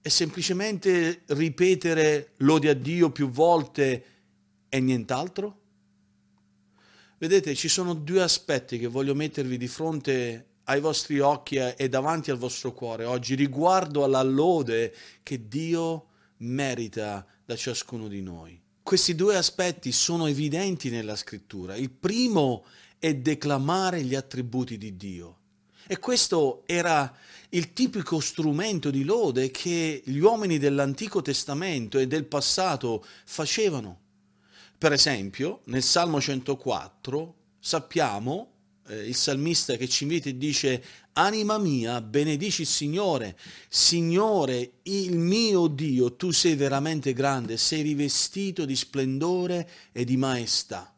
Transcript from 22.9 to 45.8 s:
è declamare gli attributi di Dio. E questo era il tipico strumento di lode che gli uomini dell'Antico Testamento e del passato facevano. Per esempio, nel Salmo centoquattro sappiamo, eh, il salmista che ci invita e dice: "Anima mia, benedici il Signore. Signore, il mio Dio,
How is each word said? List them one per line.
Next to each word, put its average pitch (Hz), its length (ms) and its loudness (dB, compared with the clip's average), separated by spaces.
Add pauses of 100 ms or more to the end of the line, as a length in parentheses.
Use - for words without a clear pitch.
è 160 160 2
declamare 151 880 0
gli 127 120 -2
attributi 123 640 -4
di 101 180 -12
Dio. 90 440 -12 (480)
E 190 120 -4
questo 165 680 2
era 165 500 0 (340)
il 175 220 -2
tipico 202 460 -2
strumento 156 720 -2
di 135 140 0
lode 139 480 0
che 160 520 -4
gli 135 140 -4
uomini 196 400 4
dell'Antico 139 640 0
Testamento 143 760 -2
e 131 100 2
del 147 160 -2
passato 143 840 0 (180)
facevano. 147 760 -2 (760)
Per 156 160 4
esempio, 139 760 0
nel 127 180 -2
Salmo 170 360 4
centoquattro 131 1160 -6 (240)
sappiamo, 147 920 -2 (340)
eh, 107 180 -10
il 123 80 -6
salmista 143 640 0
che 127 120 -4
ci - 140 0
invita 151 260 -2
e 127 80 -6
dice: 135 460 0 (300)
"Anima 208 440 2
mia, 123 440 0
benedici 147 640 -2
il 147 40 -2
Signore. 147 720 -2 (300)
Signore, 165 1120 2
il 185 340 -2
mio 185 520 4
Dio, 131 480 0